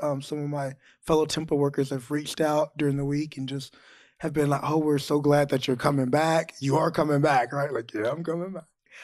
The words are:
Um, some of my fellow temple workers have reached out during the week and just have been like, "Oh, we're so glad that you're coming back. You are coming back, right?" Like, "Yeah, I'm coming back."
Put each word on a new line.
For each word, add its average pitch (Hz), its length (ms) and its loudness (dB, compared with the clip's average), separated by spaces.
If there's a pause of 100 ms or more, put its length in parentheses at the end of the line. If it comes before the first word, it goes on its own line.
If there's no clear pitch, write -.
Um, 143 200 -2
some 147 220 -8
of 147 60 -6
my 139 240 -6 (260)
fellow 156 260 2
temple 156 320 -2
workers 143 340 0
have 131 200 -6
reached 147 300 -4
out 151 360 0
during 143 200 0
the 139 80 -4
week 147 320 -4
and 135 100 -6
just 135 260 -10 (460)
have 160 140 -4
been 143 160 2
like, 143 140 2
"Oh, 156 140 0
we're 151 200 2
so 147 220 0
glad 143 300 4
that - 180 0
you're 127 80 2
coming 135 340 0
back. 160 500 2
You 139 180 2
are 160 140 2
coming 151 300 2
back, 151 300 2
right?" 143 200 -2
Like, 117 220 -6
"Yeah, 110 180 -2
I'm 165 120 -6
coming 170 300 -6
back." 180 100 -14 (400)